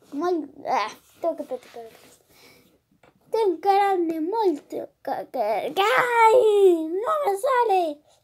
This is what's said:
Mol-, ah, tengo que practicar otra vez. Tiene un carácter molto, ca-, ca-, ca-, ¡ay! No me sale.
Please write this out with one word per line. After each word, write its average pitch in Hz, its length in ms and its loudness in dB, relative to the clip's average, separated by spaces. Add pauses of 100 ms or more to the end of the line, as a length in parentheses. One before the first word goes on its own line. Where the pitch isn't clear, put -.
(120)
Mol-, 339 380 -4 (160)
ah, 214 220 -2 (320)
tengo 330 160 -4
que 302 80 -12
practicar 247 400 -14
otra 220 140 -20
vez. - 220 -20 (1120)
Tiene 453 220 0
un 320 60 -4
carácter 381 600 0
molto, 359 680 -4 (140)
ca-, - 240 -8
ca-, 220 480 -4
ca-, 381 80 0
¡ay! 440 1040 4
No 415 240 -4 (120)
me 403 140 0
sale. 392 640 0 (220)